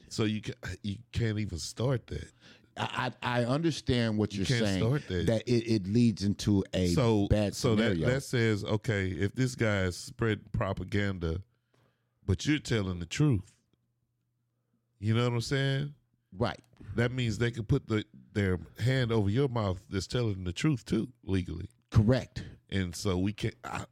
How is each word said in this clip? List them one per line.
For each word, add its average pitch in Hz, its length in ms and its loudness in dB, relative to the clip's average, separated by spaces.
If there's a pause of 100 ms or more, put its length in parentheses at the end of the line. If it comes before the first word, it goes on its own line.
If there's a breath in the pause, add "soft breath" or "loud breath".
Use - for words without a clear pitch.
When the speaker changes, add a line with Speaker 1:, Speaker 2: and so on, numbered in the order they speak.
Speaker 1:
So - 160 -2
you 107 160 -2
ca-, - 120 -10 (280)
you 101 160 -4 (160)
can't 110 240 0
even 95 220 -4
start - 480 -4
that. - 220 -10 (460 soft breath)
Speaker 2:
I, 120 360 -4 (100)
I, 123 200 0
I 120 40 2
understand 123 720 0
what 101 160 0
Speaker 1:
You 101 60 -4
Speaker 2:
you're 92 80 0
Speaker 1:
can't 120 180 2
Speaker 2:
saying, 95 180 2
Speaker 1:
start 131 240 0
that. 110 200 0
Speaker 2:
that 113 200 2
it, 113 240 2
it 98 160 2
leads 107 360 4
into 101 400 2 (100)
a 90 140 2
Speaker 1:
So, 107 400 4
Speaker 2:
bad 101 280 2
Speaker 1:
so 117 200 2
that, 110 180 2
Speaker 2:
scenario. 80 140 0
Speaker 1:
that 131 160 0
says, 110 420 0
okay, 101 440 0
if 95 260 -2
this 127 200 0
guy 104 280 2
is 90 120 0
spreading 107 560 -4
propaganda, 95 920 -2 (840)
but 95 200 0
you're 147 120 4
telling 95 420 -2
the 85 60 -6
truth, 135 460 2 (1500)
you 107 140 0
know 120 120 2
what 120 80 0
I'm 117 80 -2
saying? 139 520 -2 (420)
Speaker 2:
Right. 107 240 -2 (360)
Speaker 1:
That 120 160 0
means 117 260 -2
they 117 140 0
can 117 140 -8
put 139 220 0
the, 107 180 0 (280)
their 95 260 2 (200)
hand 123 320 0
over 104 180 2
your 131 200 2
mouth 104 300 0 (100)
that's 95 180 -4
telling 107 360 -2
the 90 100 -4
truth 151 320 0
too, - 240 -2 (160)
legally. 87 440 -2 (220)
Speaker 2:
Correct. 113 520 2 (260)
Speaker 1:
And 92 260 -2
so 92 220 -2
we 101 160 0
can't, 113 300 -6
I, - 280 -8